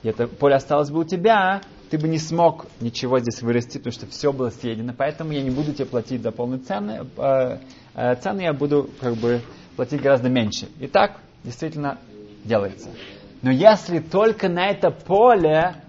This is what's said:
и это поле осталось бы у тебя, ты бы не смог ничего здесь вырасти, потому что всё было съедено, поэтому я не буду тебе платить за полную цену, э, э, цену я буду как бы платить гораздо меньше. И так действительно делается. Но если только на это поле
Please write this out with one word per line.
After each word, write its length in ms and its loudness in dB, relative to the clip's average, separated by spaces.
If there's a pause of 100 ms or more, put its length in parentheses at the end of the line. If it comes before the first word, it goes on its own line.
и 60 -4
это 180 -2
поле 300 2
осталось 340 0
бы 80 -2
у 60 0
тебя, 580 2 (260)
ты 100 -2
бы 100 -2
не 100 0
смог 480 2 (140)
ничего 400 0
здесь 200 -4
вырасти, 380 -2
потому 140 -8
что 160 -14
всё 240 -2
было 180 -2
съедено, 480 -6
поэтому 320 -4
я 100 -4
не 100 -2
буду 220 -2
тебе 140 -4
платить 360 -4
за 100 -2
полную 300 -4
цену, 440 -6 (100)
э, 420 0 (360)
э, 220 0
цену 240 -4
я 120 0
буду 380 0 (100)
как 140 -2
бы 260 0 (360)
платить 260 -4
гораздо 260 4
меньше. 380 0 (140)
И 80 -8
так 320 2 (240)
действительно 540 -8 (440)
делается. 480 -2 (500)
Но 120 2
если 480 4
только 480 0
на 180 0
это 240 0
поле 840 4 (120)